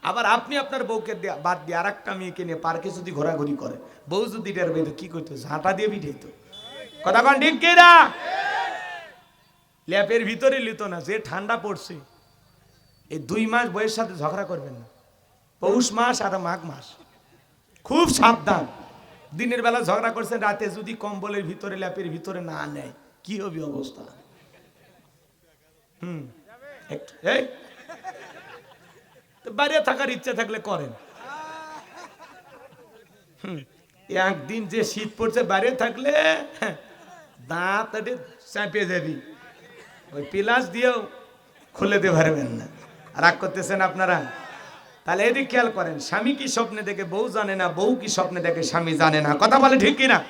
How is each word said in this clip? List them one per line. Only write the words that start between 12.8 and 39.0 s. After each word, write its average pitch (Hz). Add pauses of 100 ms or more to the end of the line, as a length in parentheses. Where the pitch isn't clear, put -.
এই 160
দুই 180
মাস 233
বউয়ের 208
সাথে 214
ঝগড়া 165
করবেন 147
না। 120 (760)
পৌষ 208
মাস 240
আর 190
মাঘ 185
মাস 139 (1000)
খুব 320
সাবধান। 208 (680)
দিনের 240
বেলা 233
ঝগড়া 220
করছেন, 226
রাতে 202
যদি 208
কম্বলের 208
ভিতরে, 190
ল্যাপের 185
ভিতরে 170
না 156
নেয়, 139 (320)
কি 196
হবে 170
অবস্থা? 139 (2000)
হুম, 165 (600)
একটু, -
এই, 262 (2000)
তো 240
বাইরে 294
থাকার 269
ইচ্ছা 247
থাকলে 214
করেন। 170 (2500)
হুম, 185 (500)
একদিন 185
যে 196
শীত 214 (100)
পড়ছে, 226
বাইরে 196
থাকলে, 254 (480)
হ্যাঁ, 202 (720)
দাঁত 196
এটে 220 (360)
চাপিয়ে 202
যাবি, 160 (920)